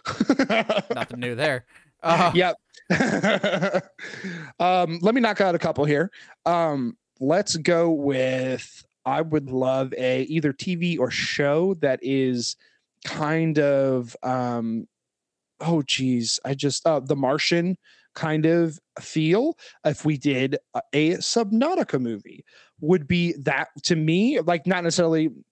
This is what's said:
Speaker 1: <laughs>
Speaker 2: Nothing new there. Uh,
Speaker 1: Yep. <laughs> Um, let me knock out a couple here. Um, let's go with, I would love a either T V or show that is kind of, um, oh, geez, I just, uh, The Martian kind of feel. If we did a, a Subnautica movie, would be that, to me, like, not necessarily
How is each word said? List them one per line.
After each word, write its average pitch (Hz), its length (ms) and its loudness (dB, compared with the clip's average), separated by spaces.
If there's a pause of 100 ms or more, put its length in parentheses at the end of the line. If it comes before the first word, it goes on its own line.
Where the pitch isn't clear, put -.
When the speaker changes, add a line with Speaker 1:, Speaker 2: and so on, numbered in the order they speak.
Speaker 1:
<laughs> 226 920 0
Speaker 2:
Nothing 120 240 -8
new 123 160 -4
there. 135 300 -2 (360)
Uh, 165 320 4
Speaker 1:
Yep. 175 220 2 (340)
<laughs> 190 960 0 (760)
Um, 175 420 2
let 220 140 4
me 262 60 2
knock 214 200 2
out 180 140 4
a 160 40 -2
couple 147 260 0
here. 151 260 2 (340)
Um, 160 520 0 (220)
let's 165 380 2
go 165 340 2
with, 131 920 -2 (200)
I 139 160 0
would 151 280 -2
love 131 440 0
a 127 300 0
either 147 300 0
T 180 220 -6
V 170 220 -2
or 127 140 0
show 160 640 0
that 139 260 0
is 131 540 0 (500)
kind 156 540 0
of, 135 640 2
um, 120 640 -2 (720)
oh, 160 220 0
geez, 127 600 -2
I 139 120 -4
just, 139 300 -2
uh, 156 140 2
The 135 160 -2
Martian 170 640 0 (380)
kind 156 300 0
of 165 340 2 (200)
feel. 190 580 0 (280)
If 151 180 -2
we 151 140 0
did 135 400 0 (160)
a, 117 80 -4 (120)
a 151 240 2
Subnautica 233 840 0
movie, 117 420 -8 (380)
would 156 260 2
be 175 260 2 (100)
that, 143 260 -2 (140)
to 175 120 2
me, 180 460 2
like, 170 260 0
not 180 160 0
necessarily 160 460 2 (220)